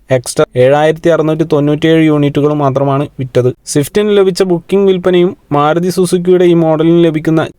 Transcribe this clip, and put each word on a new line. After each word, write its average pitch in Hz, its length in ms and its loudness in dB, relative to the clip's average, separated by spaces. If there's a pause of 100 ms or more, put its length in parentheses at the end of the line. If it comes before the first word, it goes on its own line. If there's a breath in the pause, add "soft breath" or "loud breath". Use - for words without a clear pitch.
(160)
Exter 139 280 -4 (120)
ഏഴായിരത്തി 151 520 2
അറുന്നൂറ്റി 160 340 0
തൊണ്ണൂറ്റിയേഴ് 156 640 0
യൂണിറ്റുകളും 147 540 0
മാത്രമാണ് 139 500 -2 (100)
വിറ്റത്. 127 360 -2 (120)
സ്വിഫ്റ്റിന് 208 500 -2
ലഭിച്ച 190 260 0
ബുക്കിംഗ് 190 460 0
വിൽപ്പനയും 180 480 0 (160)
മാരുതി 156 360 0
സുസുക്കിയുടെ 180 560 0
ഈ 175 100 4
മോഡലിന് 165 500 2
ലഭിക്കുന്ന 160 420 -2 (120)